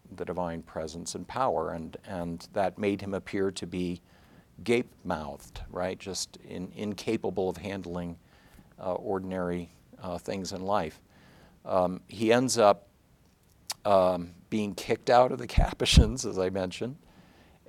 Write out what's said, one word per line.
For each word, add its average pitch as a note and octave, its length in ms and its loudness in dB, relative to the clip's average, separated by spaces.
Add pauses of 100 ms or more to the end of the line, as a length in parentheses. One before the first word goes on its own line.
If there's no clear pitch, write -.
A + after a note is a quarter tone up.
(160)
the F2 80 -6
divine E2+ 380 -4
presence E2 540 -10
and F2+ 120 -10
power, E2 440 -2
and, E2 260 -10 (100)
and E2+ 460 -8
that F#2+ 240 0
made G2+ 240 0
him G2 120 -8
appear F#2+ 380 -2
to F2+ 160 -10
be F2+ 340 -4 (640)
gape-mouthed, F2+ 960 -4 (100)
right? F#2 280 -4
Just - 380 -10 (100)
in-, F#2 280 -10
incapable G2+ 760 -2
of F2 80 -4
handling, F2 600 -6 (600)
uh, F#2 140 -4
ordinary, F#2 800 -4 (300)
uh, F2 160 -6
things F#2+ 360 -6
in F2+ 80 -8
life. F#2+ 400 -2 (640)
Um, F#2 420 2
he A2 240 2
ends A#2+ 260 4
up, G#2 300 6 (960)
um, F#2 460 4 (180)
being G#2 260 -2
kicked - 340 -4
out B2 220 8
of C3 60 -4
the B2 100 -8
<laughs> - 120 0
Capuchins, - 640 6
as G2 140 -4
I F#2 100 4
mentioned, F#2+ 480 -4 (720)